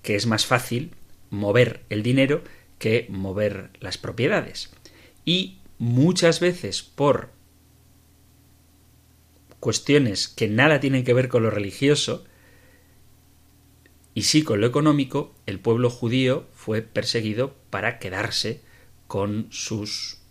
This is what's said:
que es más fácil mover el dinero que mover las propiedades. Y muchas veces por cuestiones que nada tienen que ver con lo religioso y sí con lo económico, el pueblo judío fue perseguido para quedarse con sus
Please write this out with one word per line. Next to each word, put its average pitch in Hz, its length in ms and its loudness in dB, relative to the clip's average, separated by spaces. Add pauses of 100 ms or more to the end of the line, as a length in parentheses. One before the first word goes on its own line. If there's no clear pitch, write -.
que 107 140 -2
es 104 120 -2
más 110 180 0
fácil 127 460 -2 (380)
mover 104 600 2
el 107 140 -4
dinero 135 400 2 (360)
que 110 300 0
mover 98 680 -4
las 92 180 -10
propiedades. - 760 -4 (540)
Y 185 320 -2 (220)
muchas 160 600 2
veces 175 420 -2
por - 500 0 (2250)
cuestiones 123 680 2
que - 200 -2
nada 135 320 4
tienen 131 240 0
que 123 100 2
ver 127 160 2
con 117 140 2
lo 113 60 2
religioso 104 760 0 (1900)
y 101 100 -4
sí 151 200 4
con 107 160 0
lo 113 80 4
económico, 143 680 2 (120)
el 98 140 -8
pueblo 117 300 2
judío 127 640 0
fue 110 280 -4
perseguido 110 720 -2 (140)
para 104 300 -4
quedarse 104 640 -6 (460)
con 104 420 -4
sus - 680 -8 (100)